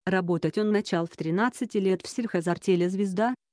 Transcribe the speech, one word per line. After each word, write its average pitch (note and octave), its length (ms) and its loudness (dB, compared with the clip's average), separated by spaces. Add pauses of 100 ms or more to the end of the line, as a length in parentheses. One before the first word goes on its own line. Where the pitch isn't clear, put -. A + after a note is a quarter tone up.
Работать F3 500 0
он G#3+ 140 2
начал G3 340 0
в - 100 -16
тринадцати G#3 640 -2
лет F#3+ 240 2
в - 60 -14
сельхозартели F3+ 800 0
"Звезда", G3 480 0 (180)